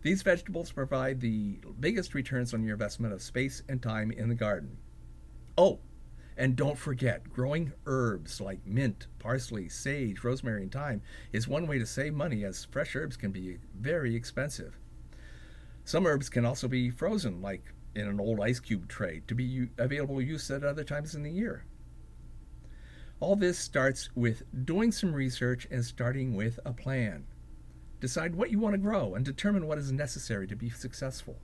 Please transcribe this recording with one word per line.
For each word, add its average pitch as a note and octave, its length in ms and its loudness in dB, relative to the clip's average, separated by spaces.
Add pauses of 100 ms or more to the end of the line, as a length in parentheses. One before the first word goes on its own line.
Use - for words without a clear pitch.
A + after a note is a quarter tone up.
These F#3+ 180 4
vegetables F3 500 2
provide C3 480 0
the G#2+ 400 2 (200)
biggest F3+ 340 2
returns B2 400 0
on A2+ 100 2
your A2 100 2
investment G#2 400 -2
of F#2 100 -8
space C3 440 -2
and B2+ 140 -2
time A2 300 0
in A2+ 180 0
the A#2 60 4
garden. G2+ 420 0 (800)
Oh, - 220 10 (580)
and B2+ 180 4
don't C#3+ 220 2
forget, B2 540 0
growing C#3+ 420 0 (140)
herbs A2+ 520 2
like F#2+ 280 -6
mint, A2+ 400 2 (100)
parsley, A2+ 500 -2
sage, C3 560 -2
rosemary, A#2+ 380 0
and F#2+ 100 -4
thyme C3+ 300 -2 (300)
is A#2 160 0
one D3 180 0
way C#3+ 140 2
to A2 80 0
save D3+ 260 -2
money, C#3 300 0
as F#2+ 220 -4
fresh - 300 -2
herbs D3 220 -4
can G2 140 -2
be F#2 260 -6 (220)
very C3 360 2
expensive. - 600 -4 (1080)
Some - 200 4
herbs C#3 240 4
can A#2+ 160 4
also B2+ 220 0
be B2 240 2
frozen, D3+ 500 0
like F#2+ 220 -4 (320)
in G#2 120 -2
an G2+ 120 0
old G#2+ 200 2
ice A#2+ 200 2
cube F2+ 300 -2
tray, E2 380 -4
to A#2+ 60 -2
be A#2+ 100 0
u-, B2+ 260 0 (100)
available C#3 420 2
use D3 300 -2
at C#3 120 -2
other C#3+ 200 0
times D3 320 -4
in D3 80 -4
the D3+ 80 -4
year. G3+ 340 -2 (1600)
All G3 140 8
this F3+ 200 6
starts - 580 2
with A#2+ 280 4 (220)
doing G#3 260 6
some F#3 220 2
research B2+ 580 2
and A#2+ 140 2
starting B2+ 500 0
with A2+ 300 2
a C3 80 -2
plan. A#2 500 0 (760)
Decide E3 340 0
what G#3 160 2
you G#3 80 6
want G#3+ 140 4
to G3 40 4
grow F#3+ 380 2
and A#2 80 2
determine F3 420 4
what D3+ 120 2
is C#3 160 0
necessary B2 520 0
to G#2 120 -4
be A#2 120 -2
successful. B2 760 -6